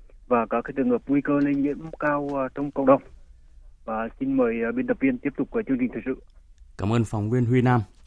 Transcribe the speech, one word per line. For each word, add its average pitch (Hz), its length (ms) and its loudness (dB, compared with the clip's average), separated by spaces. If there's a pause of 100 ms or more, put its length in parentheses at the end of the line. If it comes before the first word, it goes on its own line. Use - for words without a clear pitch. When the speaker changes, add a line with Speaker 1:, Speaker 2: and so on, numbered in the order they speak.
(280)
Speaker 1:
và 117 220 2
các 120 140 -2
cái - 120 -10
trường 123 140 2
hợp 117 160 0
nguy 139 140 2
cơ 143 120 -2 (120)
lây 143 100 0
nhiễm 139 240 -2 (200)
cao, 147 360 -2
à, 131 200 -2
trong 143 160 -6
cộng - 160 -2
đồng. 139 160 6 (840)
Và 113 240 -6 (120)
xin 135 160 -2
mời, 120 180 2 (140)
à, 117 40 -4
biên 123 140 -2
tập 123 140 -2
viên 131 180 2
tiếp 143 180 -4
tục, - 180 -6
à, 113 140 0
chương 131 120 0
trình 123 120 0
thời 113 140 -8
sự. 131 160 -6 (560)
Speaker 2:
Cảm 101 140 0
ơn 117 120 4
phóng 104 260 -4
viên 123 140 2
Huy 123 180 4
Nam. 123 180 4 (260)